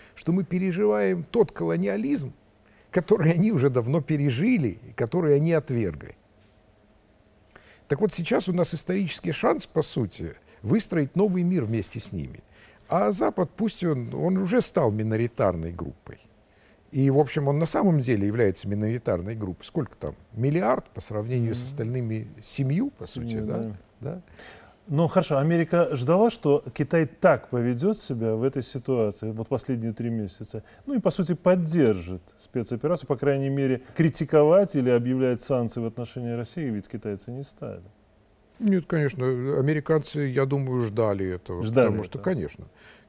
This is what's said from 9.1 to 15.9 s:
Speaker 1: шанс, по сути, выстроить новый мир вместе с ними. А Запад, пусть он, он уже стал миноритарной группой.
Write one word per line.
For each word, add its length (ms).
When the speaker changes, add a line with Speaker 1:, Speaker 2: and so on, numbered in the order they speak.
Speaker 1:
шанс, 340
по 160
сути, 520
выстроить 520
новый 280
мир 220
вместе 360
с 120
ними. 280
А 240
Запад, 440
пусть 280
он, 300
он 240
уже 240
стал 280
миноритарной 800
группой. 480